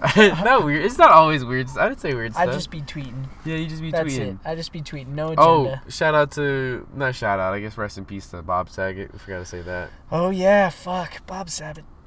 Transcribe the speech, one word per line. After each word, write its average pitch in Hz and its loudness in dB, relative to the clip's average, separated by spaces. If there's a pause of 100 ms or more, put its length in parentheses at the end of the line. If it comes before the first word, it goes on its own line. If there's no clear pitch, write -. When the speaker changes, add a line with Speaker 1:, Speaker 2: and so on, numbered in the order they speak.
Speaker 1:
<laughs> 147 2
Not 202 6
weird. 147 0
It's 247 -2
not 320 10
always 156 8
weird. 127 -4 (100)
I 185 2
didn't 269 -6
say 156 -4
weird 113 -6
Speaker 2:
I - 2
Speaker 1:
stuff. 123 0
Speaker 2:
just - -6
be 160 -10
tweeting. 131 -10 (180)
Speaker 1:
Yeah, 160 -6
you 160 -4
just 156 -10
be 160 -8
Speaker 2:
That's 151 -2
Speaker 1:
tweeting. 104 -4
Speaker 2:
it. 95 -14
I 160 -6
just 160 -10
be 165 -12
tweeting. 135 -12
No 156 -6
Speaker 1:
Oh, 160 6
Speaker 2:
agenda. 131 -4
Speaker 1:
shout 156 0
out 147 4
to, 135 -4
not 131 -4
shout 101 -2
out, 95 -2
I 101 -6
guess 104 -10
rest 104 -8
in 95 -12
peace 98 -14
to 90 -14
Bob 90 -4
Saget. 95 -8
We 101 -18
forgot 95 -12
to 90 -10
say 87 -12
that. 90 -8 (240)
Speaker 2:
Oh, 170 -2
yeah. 196 4
Fuck. 180 -10
Bob 185 -12
Saget. 156 -10 (220)